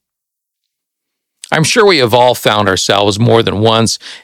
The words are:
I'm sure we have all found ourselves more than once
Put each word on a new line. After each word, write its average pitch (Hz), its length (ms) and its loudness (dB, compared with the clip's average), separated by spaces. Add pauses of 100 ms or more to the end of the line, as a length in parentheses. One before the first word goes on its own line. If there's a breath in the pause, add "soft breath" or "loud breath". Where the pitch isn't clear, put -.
(1500)
I'm 156 140 0
sure 220 220 0
we 180 140 2
have 120 140 0
all 123 220 2
found 107 320 0
ourselves 101 500 0
more 113 240 2
than 98 200 -2
once 110 360 0 (260 loud breath)